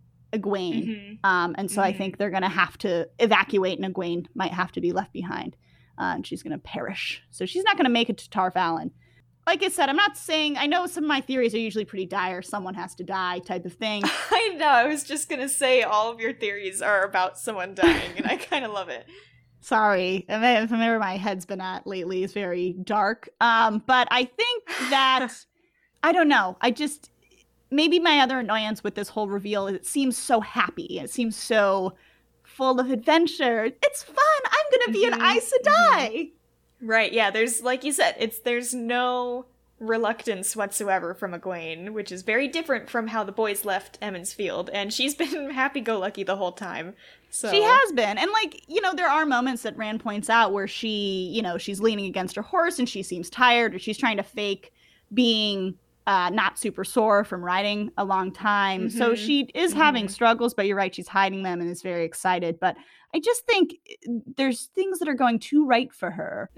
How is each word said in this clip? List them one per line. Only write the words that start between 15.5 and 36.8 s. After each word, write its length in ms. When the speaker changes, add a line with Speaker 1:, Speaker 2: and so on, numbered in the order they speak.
Speaker 2:
all 300
of 80
your 120
theories 480
are 240
about 340
someone 360
dying, 420
and 100
I 100
Speaker 1:
<laughs> 140
Speaker 2:
kinda 180
love 200
it. 180
Speaker 1:
Sorry, 680
I 100
mean, 300
whenever 300
my 180
head's 300
been 140
at 260
lately 380
is 80
very 500
dark. 460
Um, 460
but 240
I 140
think 420
that, 380
Speaker 2:
<laughs> 340
Speaker 1:
I 100
don't 160
know, 320
I 100
just, 400
maybe 300
my 200
other 200
annoyance 420
with 140
this 120
whole 200
reveal 400
is 60
it 120
seems 300
so 240
happy, 580
it 120
seems 260
so 580
full 380
of 100
adventure. 800
It's 200
fun, 140
I'm 340
gonna 120
be 120
an 100
Speaker 2:
Mm-hmm, 220
Speaker 1:
Aes 160
Speaker 2:
mm-hmm. 420
Speaker 1:
Sedai! 260